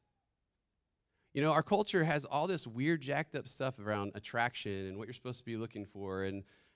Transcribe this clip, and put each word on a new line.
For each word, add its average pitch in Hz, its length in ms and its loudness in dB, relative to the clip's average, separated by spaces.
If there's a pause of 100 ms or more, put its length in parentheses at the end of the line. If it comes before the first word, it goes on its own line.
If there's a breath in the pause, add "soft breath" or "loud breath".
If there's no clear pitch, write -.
(1300)
You 139 80 2
know, 156 100 6
our 156 100 6
culture 185 420 4
has 147 200 2
all 147 220 0
this 180 200 0
weird, 139 340 0
jacked 139 340 -2
up 139 140 -6
stuff 131 300 -4
around 101 360 -2
attraction 101 760 -2
and 95 80 -8
what 107 100 -8
you're 123 80 -10
supposed 123 240 -8
to - 60 -16
be 113 120 -6
looking 110 280 -6
for, 95 400 -4
and, 98 200 -2 (320 soft breath)